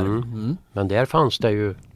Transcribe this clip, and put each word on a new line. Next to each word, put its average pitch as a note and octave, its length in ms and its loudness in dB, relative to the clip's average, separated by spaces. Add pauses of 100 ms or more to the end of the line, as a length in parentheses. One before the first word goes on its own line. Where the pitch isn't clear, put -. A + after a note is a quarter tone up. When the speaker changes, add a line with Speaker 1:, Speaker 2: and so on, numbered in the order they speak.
Speaker 1:
mm. A2 180 -2
Speaker 2:
Mm. A#2 340 -4 (140)
Speaker 1:
Men G2 160 -2
där G#2+ 180 2
fanns D3 320 2
det A#2 140 2
ju, G#2 240 -2 (200)